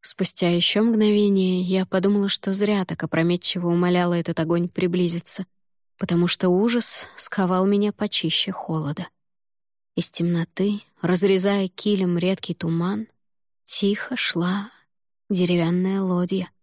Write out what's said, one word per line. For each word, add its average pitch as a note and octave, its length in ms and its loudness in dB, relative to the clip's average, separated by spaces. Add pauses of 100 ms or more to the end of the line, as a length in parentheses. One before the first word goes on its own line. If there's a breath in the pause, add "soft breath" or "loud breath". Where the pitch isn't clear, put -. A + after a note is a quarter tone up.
Спустя - 440 0
ещё F3 320 2
мгновение G#3 800 4
я F#3 240 0
подумала, G3 420 0
что - 240 -2
зря G3+ 320 0
так - 180 -8
опрометчиво F3 640 0
умоляла F3 440 2
этот E3+ 260 -2
огонь E3+ 300 0
приблизиться, F3 760 -2 (500)
потому F3 320 0
что F#3 220 0
ужас A3 560 2 (100)
сковал F#3 500 0
меня G3+ 240 2
почище - 600 -2
холода. D#3+ 560 -6 (880)
Из - 140 -2
темноты, F3 720 -2 (200)
разрезая F#3+ 680 2
килем F#3 500 0
редкий F#3 340 -2
туман, F3 560 -4 (560)
тихо - 500 -2
шла G3 560 -2 (600)
деревянная F3+ 720 2
лодья. F3+ 480 -2 (120)